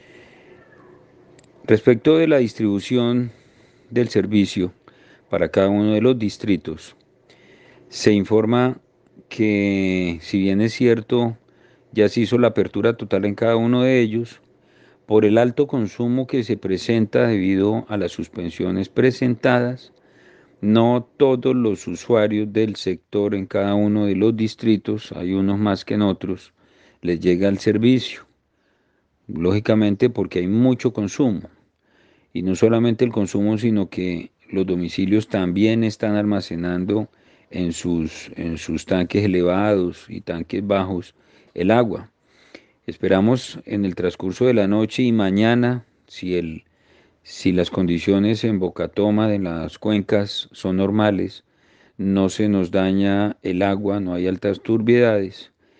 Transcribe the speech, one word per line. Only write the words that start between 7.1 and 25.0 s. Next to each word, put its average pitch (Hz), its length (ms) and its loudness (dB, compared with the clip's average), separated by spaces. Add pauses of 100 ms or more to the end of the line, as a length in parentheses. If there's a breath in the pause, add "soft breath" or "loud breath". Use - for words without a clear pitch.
se - 240 0
informa 110 720 2 (480)
que, 98 920 0
si - 180 -4
bien 98 200 0
es 110 140 0
cierto, 117 640 0 (560 soft breath)
ya 104 160 4
se 120 120 -2
hizo 117 160 0
la 120 120 4
apertura 110 480 -2
total 101 280 -4
en 101 100 -2
cada 113 200 0
uno 120 280 2
de 131 180 4
ellos, 117 400 -4 (640 soft breath)
por 107 180 4
el 104 140 4
alto 123 280 2
consumo 123 640 -2
que 131 160 -2
se 104 140 -4
presenta 113 680 0
debido 101 600 0
a 107 80 -6
las 92 160 -4
suspensiones 92 800 -6
presentadas, 123 1040 0 (680 soft breath)
no 117 460 2 (100)
todos 131 380 2
los 110 320 -2
usuarios 107 640 0
del 107 240 0
sector 101 580 -4
en 95 120 -4
cada 101 300 -2
uno 104 300 2
de 101 100 0
los 110 200 2
distritos, 110 800 -2